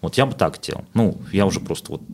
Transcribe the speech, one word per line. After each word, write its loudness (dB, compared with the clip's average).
Вот -2
я 6
бы -4
так 0
делал. -8
Ну, 4
я 4
уже 0
просто -6
вот -8